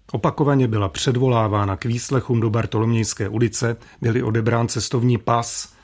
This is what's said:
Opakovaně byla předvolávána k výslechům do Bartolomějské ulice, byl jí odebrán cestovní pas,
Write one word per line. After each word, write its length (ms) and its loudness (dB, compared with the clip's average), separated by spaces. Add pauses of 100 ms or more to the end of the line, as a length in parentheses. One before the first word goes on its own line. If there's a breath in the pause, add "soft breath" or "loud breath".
(120)
Opakovaně 560 2
byla 220 0
předvolávána 840 0
k 100 -8
výslechům 540 -2
do 100 2
Bartolomějské 800 0
ulice, 480 0 (240 loud breath)
byl 140 0
jí 80 0
odebrán 440 0
cestovní 500 0
pas, 560 -2 (100)